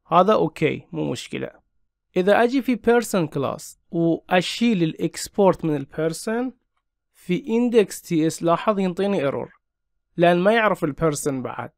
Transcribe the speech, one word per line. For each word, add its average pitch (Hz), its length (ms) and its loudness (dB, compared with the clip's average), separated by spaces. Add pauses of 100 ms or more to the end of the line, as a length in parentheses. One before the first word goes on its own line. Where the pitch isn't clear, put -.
هذا 185 260 6
أوكي، 160 580 -2
مو 156 200 -4
مشكلة. - 520 -10 (540)
إذا 196 260 4
أجي 247 180 0
في 247 140 -2
person 220 600 0
class 127 420 -6 (140)
وأشيل 175 920 0
الإكسبورت 170 800 0
من 151 100 0
البيرسون، 165 760 -6 (600)
في - 280 -6
index 226 600 0
تي 160 260 0
اس - 160 -6
لاحظ 170 360 0
ينطيني 190 400 -2
ايرور، 131 400 -6 (580)
لأن 170 200 4
ما 190 160 4
يعرف 214 300 0
البيرسون 147 580 -2
بعد. 120 360 -10